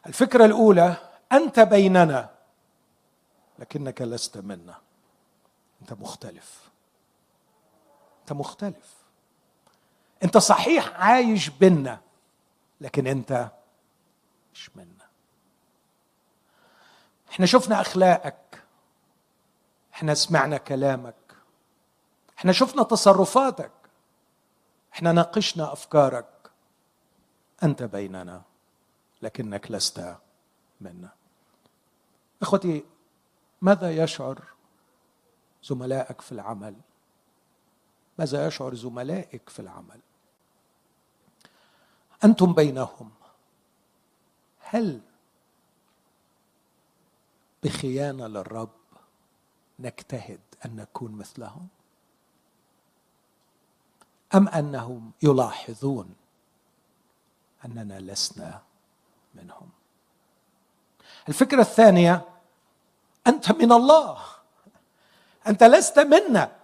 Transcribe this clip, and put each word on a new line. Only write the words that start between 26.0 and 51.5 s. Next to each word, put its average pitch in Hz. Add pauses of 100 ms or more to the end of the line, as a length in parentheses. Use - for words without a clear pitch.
أنت 147
بيننا 92 (800)
لكنك 107
لست 90 (640)
منا. 90 (1300)
إخوتي، 180 (760)
ماذا 175
يشعر 139 (1200)
زملائك 127
في -
العمل؟ 104 (1400)
ماذا 143
يشعر 131
زملائك 123
في -
العمل؟ 95 (2250)
أنتم 185
بينهم، 131 (1500)
هل 196 (2500)
بخيانة 135
للرب 107 (1080)
نجتهد 120 (240)
أن 117
نكون 110
مثلهم؟ 110 (2750)